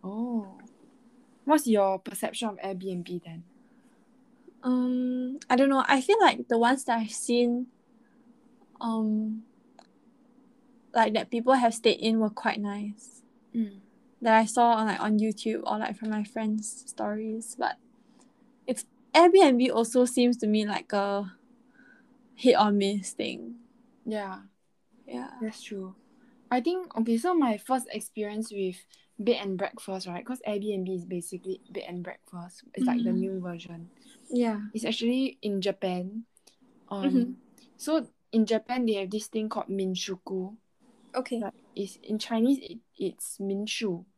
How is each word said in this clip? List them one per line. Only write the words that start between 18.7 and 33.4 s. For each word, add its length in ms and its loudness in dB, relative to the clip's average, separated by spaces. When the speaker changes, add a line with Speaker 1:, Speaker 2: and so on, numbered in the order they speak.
Speaker 2:
Airbnb 580 8
also 340 2
seems 320 2
to 100 -2
me 180 2
like 280 -6
a 420 -2
hit 260 6
or 120 6
miss 400 0
thing. 440 -8
Speaker 1:
Yeah. 340 -8
Speaker 2:
Yeah. 220 -12
Speaker 1:
That's 200 -10
true. 340 -12
I 120 2
think, 360 -4
okay, 200 2
so 180 0
my 220 2
first 340 -2
experience 600 -6
with 260 -4
bed 240 2
and 160 -4
breakfast, 500 -6
right? 180 -8
'Cause 200 -10
Airbnb 480 -4
is 120 -6
basically 640 -8
bed 180 -12
and 160 -10
breakfast. 600 -16
It's 120 -2
like 180 0
the 80 0
Speaker 2:
Mm. 80 0
Speaker 1:
new 200 -4
version. 500 -12